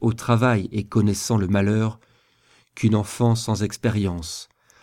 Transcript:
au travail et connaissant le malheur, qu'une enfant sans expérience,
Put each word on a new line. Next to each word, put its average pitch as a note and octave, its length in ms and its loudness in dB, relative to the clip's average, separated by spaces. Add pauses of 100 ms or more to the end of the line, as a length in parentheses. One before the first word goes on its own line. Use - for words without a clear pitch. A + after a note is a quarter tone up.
au A2+ 140 0
travail A#2 580 0
et G#2 120 -4
connaissant G#2 520 0
le G2 120 0
malheur, G#2 520 0 (760)
qu'une A2 220 2
enfant A2+ 400 2
sans A2 260 -2
expérience, G2 880 -4 (340)